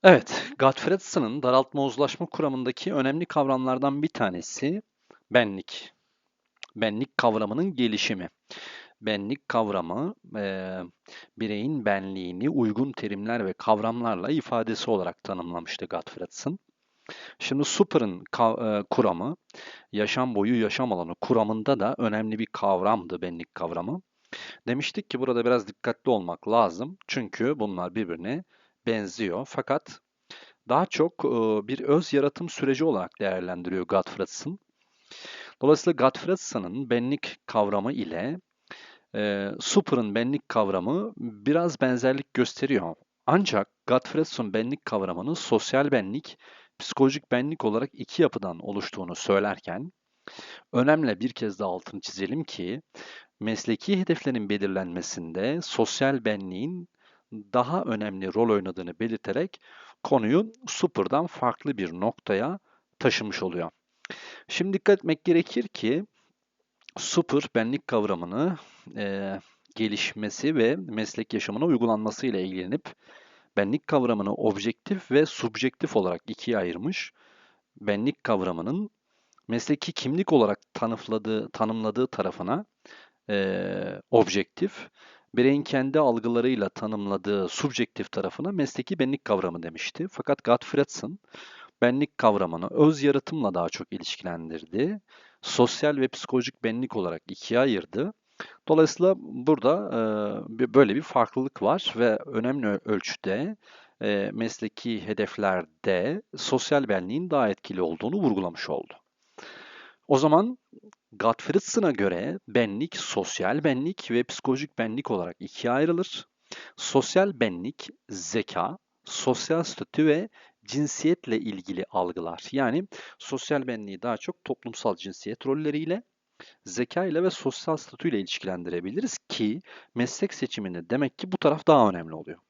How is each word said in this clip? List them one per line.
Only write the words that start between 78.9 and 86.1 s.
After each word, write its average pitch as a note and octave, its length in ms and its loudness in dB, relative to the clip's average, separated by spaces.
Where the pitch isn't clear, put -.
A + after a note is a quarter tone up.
mesleki C3 440 -2
kimlik D#3+ 420 0
olarak G#2+ 260 6
tanımladığı, A2 760 -4
tanımladığı A2 580 -2
tarafına, G2 580 -4
e, F#2+ 720 -2
objektif, - 800 2
bireyin C3+ 280 4
kendi C#3 360 0
algılarıyla A#2 720 2